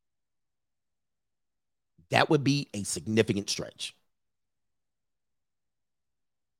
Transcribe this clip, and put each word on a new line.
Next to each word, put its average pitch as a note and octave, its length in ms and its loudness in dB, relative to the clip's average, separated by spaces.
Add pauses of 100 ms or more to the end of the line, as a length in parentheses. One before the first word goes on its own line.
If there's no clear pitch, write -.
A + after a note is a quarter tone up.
(2000)
That B2+ 200 4
would C#3+ 140 2
be C#3+ 300 0
a G#2 100 -8
significant G#2+ 680 0
stretch - 460 -8 (2750)